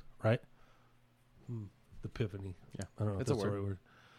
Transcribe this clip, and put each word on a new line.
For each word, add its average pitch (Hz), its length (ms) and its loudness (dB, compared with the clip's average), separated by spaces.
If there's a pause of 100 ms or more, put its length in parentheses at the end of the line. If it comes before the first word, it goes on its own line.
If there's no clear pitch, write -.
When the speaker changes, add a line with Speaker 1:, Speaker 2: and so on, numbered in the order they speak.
(240)
Speaker 1:
right? 113 160 8 (1080)
Hmm. 117 160 -4 (400)
Epiphany. 98 520 -4 (220)
Speaker 2:
Yeah. 95 80 -2 (140)
Speaker 1:
I 110 40 2
don't 107 100 4
know - 20 -2
if 92 60 0
Speaker 2:
It's 107 100 2
a - 20 6
Speaker 1:
that's 107 100 2
the 101 60 4
Speaker 2:
word. 101 80 0
Speaker 1:
right 98 100 0
word. 95 100 -2 (420)